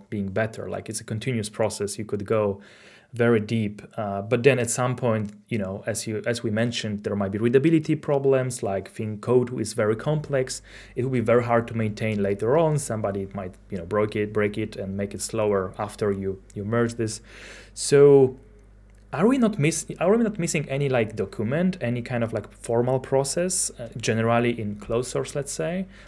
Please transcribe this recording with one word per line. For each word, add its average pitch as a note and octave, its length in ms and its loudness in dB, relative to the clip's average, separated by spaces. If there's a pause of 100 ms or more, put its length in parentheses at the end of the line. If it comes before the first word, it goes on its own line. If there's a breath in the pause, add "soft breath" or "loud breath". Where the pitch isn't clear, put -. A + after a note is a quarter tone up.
being G2+ 180 -4
better. G#2 420 -4
Like, F#2+ 200 -8
it's A2 100 -8
a A2 60 -12
continuous A2 440 -4
process. G#2 480 -4
You A2+ 60 -8
could G2+ 220 -6
go G#2 360 0 (520 loud breath)
very A#2 260 4
deep. G#2 420 -2 (140)
Uh, G2+ 260 -4
but A#2 220 0
then B2+ 160 6
at A#2 100 -2
some B2+ 240 -2
point, A2 380 -2 (160)
you A#2+ 100 -2
know, F#2+ 300 -6
as G#2+ 180 -4
you, G#2+ 220 -4
as A#2 160 -2
we A2+ 80 -2
mentioned, A2 540 -2
there G2+ 100 -2
might G2+ 160 -2
be G#2 60 -2
readability D3+ 580 4
problems, C3+ 640 0
like, G2 300 -4
thin G#2+ 280 -6
code B2 400 2
is G#2+ 120 -4
very A2 240 2
complex. C#3 640 -2 (320 loud breath)
It B2 100 -2
will C3 80 -2
be B2+ 100 2
very A2+ 240 4
hard A#2 240 2
to A#2 40 -10
maintain A2 480 -2
later G#2 360 2
on. D#3 200 2
Somebody G2+ 560 -4
might, F#2 220 -8 (160)
you G2 60 -4
know, E2+ 80 -8
break G#2 320 0
it, G#2 160 -2
break G#2 240 0
it G#2+ 180 -6
and G2 220 -8
make G2+ 160 -4
it G2 80 -12
slower G2+ 580 0
after G#2 320 -2
you, G2 320 -6 (100)
you G2+ 120 -8
merge A#2 300 0
this. A2+ 260 -4 (520 loud breath)
So C#3+ 640 8 (760)
are D#3 120 2
we C4+ 120 6
not A3 200 2
miss-, D3 280 0 (160)
are F3 100 4
we A#3 100 4
not G#3 160 0
missing D#3+ 300 -2
any, C#3 220 0
like, A#2 260 2
document, C3+ 640 -2
any A#2+ 220 -2
kind A#2+ 240 -2
of, A2+ 80 -4
like, A2 180 -6
formal B2 480 0
process, C#3+ 800 -2
uh, A#2 160 -12
generally A#2 640 2
in G#2 160 -6
closed A#2 340 -4
source, C3+ 240 -4
let's C#3+ 200 -6
say? F3 320 -4 (220 loud breath)